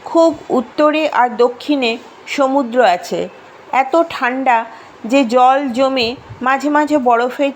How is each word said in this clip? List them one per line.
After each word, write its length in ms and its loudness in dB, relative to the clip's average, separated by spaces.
খুব 340 2
উত্তরে 600 0
আর 280 0
দক্ষিণে 640 0
সমুদ্র 560 0
আছে। 460 0
এত 240 0
ঠান্ডা 540 -2
যে 200 2
জল 440 2
জমে 480 -2
মাঝে 280 0
মাঝে 280 0
বরফের 580 0